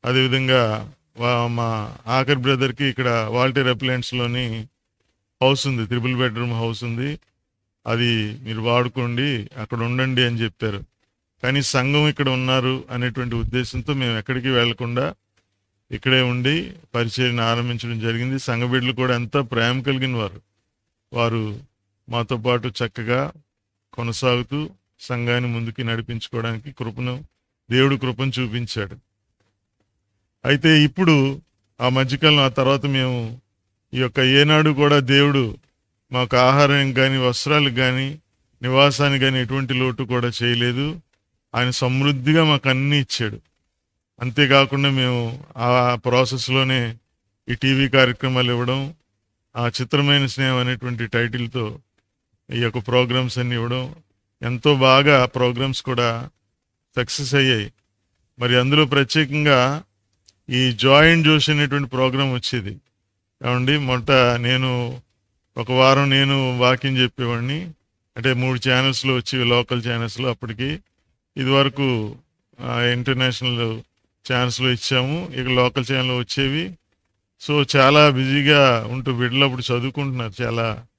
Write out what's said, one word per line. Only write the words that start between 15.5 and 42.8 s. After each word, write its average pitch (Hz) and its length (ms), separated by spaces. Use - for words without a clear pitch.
ఇక్కడే 131 320
ఉండి 127 500
పరిచర్యను 120 480
ఆరంభించడం 117 580
జరిగింది. 117 380
సంఘ 120 240
బిడ్డలు 123 300
కూడా 127 220
ఎంతో 120 280
ప్రేమ 120 400
కలిగిన 131 340
వారు. 101 240
వారు 113 480
మాతో 117 280
పాటు 123 320
చక్కగా 123 640
కొనసాగుతూ 123 800
సంఘాన్ని 120 500
ముందుకి 117 340
నడిపించుకోవడానికి 117 880
కృపను, 123 520
దేవుడు 135 260
కృపను 127 440
చూపించాడు. 113 560
అయితే 147 380
ఇప్పుడు 147 580
ఆ 123 80
మధ్యకాలం, 135 500
ఆ 135 100
తర్వాత 135 380
మేము 127 540
ఈ 123 40
యొక్క 127 220
ఏనాడు 147 500
కూడా 143 280
దేవుడు 139 580
మాకు 127 240
ఆహారానికి 135 640
కానీ, 135 180
వస్త్రాలకు 135 560
కానీ, 131 440
నివాసానికి 135 600
కానీ 131 140
ఎటువంటి 127 360
లోటు 127 280
కూడా 120 280
చేయలేదు. 123 580
ఆయన 123 160
సమృద్ధిగా 135 760
మాకు 143 240
అన్నీ 139 300